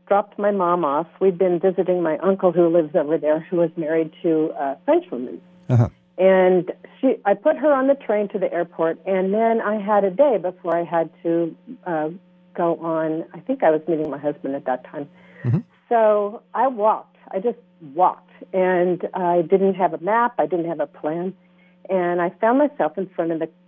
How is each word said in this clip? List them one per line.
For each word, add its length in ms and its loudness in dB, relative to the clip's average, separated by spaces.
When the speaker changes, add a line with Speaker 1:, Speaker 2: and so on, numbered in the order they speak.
Speaker 1:
dropped 320 0
my 120 0
mom 340 0
off. 220 0
We'd 180 2
been 220 2
visiting 420 0
my 160 -2
uncle 340 2
who 160 4
lives 280 2
over 220 0
there, 220 0
who 180 -4
was 180 2
married 340 -2
to 360 0
a 260 -4
French 260 0
woman. 300 -10
Speaker 2:
Uh-huh. 200 4
Speaker 1:
And 560 4
she, 160 2
I 80 2
put 240 2
her 140 2
on 140 2
the 80 4
train 340 -2
to 100 -8
the 140 -2
airport, 540 -2
and 260 0
then 280 2
I 200 -2
had 240 2
a 60 0
day 280 2
before 380 -4
I 60 0
had 280 -2
to, 320 -2
uh, 220 -4
go 260 -2
on. 440 -4
I 60 -16
think 220 -4
I 80 6
was 160 0
meeting 240 -4
my 80 -8
husband 380 -6
at 80 -12
that 200 -4
time. 240 -14
Speaker 2:
Mm-hmm. 140 0
Speaker 1:
So 540 2
I 120 2
walked. 500 -2
I 100 -4
just 180 -4
walked 360 0
and 580 0
I 300 0
didn't 320 2
have 180 0
a 60 -8
map. 400 0
I 80 0
didn't 200 -4
have 140 -6
a 60 -2
plan. 480 -6
And 320 0
I 80 -2
found 180 2
myself 380 -2
in 140 -6
front 220 -4
of 80 -4
the 100 -6